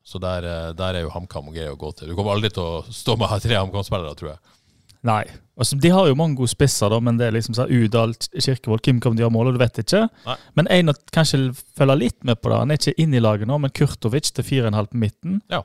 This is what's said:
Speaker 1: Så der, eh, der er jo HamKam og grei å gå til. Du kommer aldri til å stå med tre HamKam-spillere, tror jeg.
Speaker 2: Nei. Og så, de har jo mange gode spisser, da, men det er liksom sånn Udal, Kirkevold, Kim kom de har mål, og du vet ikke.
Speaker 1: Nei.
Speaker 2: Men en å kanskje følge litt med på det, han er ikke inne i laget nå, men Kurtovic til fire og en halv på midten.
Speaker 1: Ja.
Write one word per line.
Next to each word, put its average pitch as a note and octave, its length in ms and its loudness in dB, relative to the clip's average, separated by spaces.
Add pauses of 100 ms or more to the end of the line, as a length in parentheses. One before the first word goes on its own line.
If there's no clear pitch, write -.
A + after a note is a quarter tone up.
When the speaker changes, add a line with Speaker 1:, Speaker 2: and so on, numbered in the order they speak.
Speaker 1:
Så - 160 -14
der, F2+ 240 -6
eh, E2 320 -8
der F#2 240 -4
er E2 80 -6
jo D#2+ 80 -10
HamKam E2+ 320 -12
og D#2+ 80 -16
grei D#2+ 160 -8
å C#2 80 -14
gå D#2 160 -10
til. D#2 160 -14
Du E2+ 80 -8
kommer G#2 160 -2
aldri G#2+ 160 -2
til F#2 120 -6
å E2 280 -6
stå - 260 -2
med G#2 240 -2
tre A#2 140 0
HamKam-spillere, F#2+ 640 -4
tror D2+ 160 -10
jeg. - 40 -20 (640)
Speaker 2:
Nei. A2 200 0 (360)
Og B2 80 2
så, D3 100 -4
de D3+ 140 4
har F#3 160 6
jo C3 80 4
mange D3+ 240 0
gode B2 80 0
spisser, C3 420 0
da, A2+ 140 2
men A#2 160 2
det B2 80 2
er A2 80 0
liksom A2+ 220 -2
sånn B2+ 120 0
Udal, A2+ 440 2 (260)
Kirkevold, B2 420 -2
Kim B2 220 2
kom A2+ 140 2
de A#2 80 2
har A#2 40 2
mål, A2+ 220 2
og B2 60 -2
du - 20 -4
vet A#2 220 0
ikke. G#3 240 2 (200)
Speaker 1:
Nei. B2 100 -6 (200)
Speaker 2:
Men D#3 160 2
en F3 220 4
å - 0 - (180)
kanskje D3+ 300 2 (340)
følge C3+ 240 4
litt - 240 -2
med A#2+ 160 0
på - 100 -4
det, A2 120 2
han C3+ 100 0
er - 80 0
ikke C#3 140 0 (100)
inne D3 160 2
i A2+ 60 4
laget G#2+ 240 2
nå, C#3+ 100 0
men C#3 160 -2
Kurtovic C#3 560 0
til B2 160 -4
fire C3 160 2
og A2 80 0
en G#2 80 0
halv G2+ 140 -2
på A#2+ 100 0
midten. F3+ 380 -4 (100)
Speaker 1:
Ja. F#3 140 -2